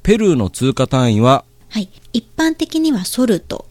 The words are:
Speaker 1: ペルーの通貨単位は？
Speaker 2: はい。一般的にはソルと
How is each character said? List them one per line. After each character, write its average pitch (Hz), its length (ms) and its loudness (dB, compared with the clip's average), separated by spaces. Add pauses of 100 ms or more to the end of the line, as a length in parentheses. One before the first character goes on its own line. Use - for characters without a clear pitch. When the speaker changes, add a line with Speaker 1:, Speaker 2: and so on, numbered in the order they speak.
Speaker 1:
ペ 214 160 2
ル 208 140 2
ー 143 40 2
の 98 140 -2
通 131 240 -2
貨 131 120 -2
単 123 280 0
位 104 80 2
は？ 127 240 2 (240)
Speaker 2:
は 220 100 -6
い。 190 80 -8 (240)
一 233 140 -4 (100)
般 320 200 -2
的 320 220 -6
に 311 140 0
は 190 140 -4
ソ - 180 -2
ル 208 160 0
と - 300 -14